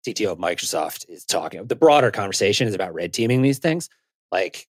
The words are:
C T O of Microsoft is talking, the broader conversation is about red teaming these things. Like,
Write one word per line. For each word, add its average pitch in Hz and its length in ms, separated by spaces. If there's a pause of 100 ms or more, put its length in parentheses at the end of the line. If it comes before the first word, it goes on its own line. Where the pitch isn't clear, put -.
C 117 80
T 107 140
O 92 60
of 80 40
Microsoft 85 720
is 82 160
talking, 85 400
the 123 100
broader 147 360
conversation 101 560
is 104 80
about 92 180
red 87 180
teaming 120 300
these 135 160
things. 165 320 (420)
Like, - 360 (120)